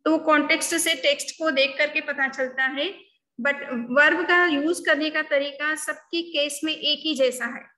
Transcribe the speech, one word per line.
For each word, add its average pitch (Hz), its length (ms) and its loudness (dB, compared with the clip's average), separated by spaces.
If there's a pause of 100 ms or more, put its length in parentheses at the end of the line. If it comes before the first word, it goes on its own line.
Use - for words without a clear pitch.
तो 302 60 4
वो 320 60 4
context 311 580 2
से 330 180 2
text - 460 -2
को 320 120 0
देख 269 260 2
करके 302 240 0
पता 277 260 -2
चलता 262 360 -4
है, 294 360 -4 (420)
but 277 140 0 (160)
verb 285 560 2
का 349 180 6
यूज़ 320 400 0
करने 311 240 2
का 311 120 -2
तरीका 294 540 -2
सबकी 311 460 -6
case 294 420 -4
में 311 100 -2
एक 294 260 -2
ही 311 160 -4
जैसा 247 300 0
है। - 180 -10 (140)